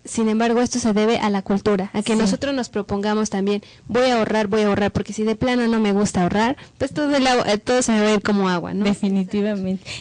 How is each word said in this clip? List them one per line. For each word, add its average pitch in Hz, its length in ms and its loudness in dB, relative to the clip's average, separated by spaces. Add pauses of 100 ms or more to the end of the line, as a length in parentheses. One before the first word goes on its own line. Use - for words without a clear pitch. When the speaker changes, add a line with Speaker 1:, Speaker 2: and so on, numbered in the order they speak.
Speaker 1:
sin 220 240 0
embargo, 233 320 2
esto 247 180 -2
se 226 140 0
debe 214 240 2
a 214 140 0
la 196 100 0
cultura, 196 520 0
a 208 100 -4
que 226 100 -2
Speaker 2:
Sí. 220 60 2
Speaker 1:
nosotros 254 340 0
nos 247 160 -4
propongamos 208 640 -2
también, 202 320 -2 (240)
"Voy 247 220 2
a 240 100 2
ahorrar, 214 280 0
voy 214 140 0
a 208 60 2
ahorrar", 202 240 0
porque - 220 -6
si 214 100 -4
de 214 120 0
plano 247 320 0
no 226 120 2
me 208 140 2
gusta 196 280 0
ahorrar, 208 340 2 (220)
pues - 160 -4
todo 294 220 0
el 262 100 2
agua, 247 260 2
eh, 208 60 2
todo 247 240 0
se 240 120 0
me 214 80 2
va 214 80 4
a 214 40 4
ir 208 80 2
como 202 260 0
agua, 180 280 -4
¿no? 202 100 -2
Speaker 2:
Definitivamente. 196 1000 -2 (180)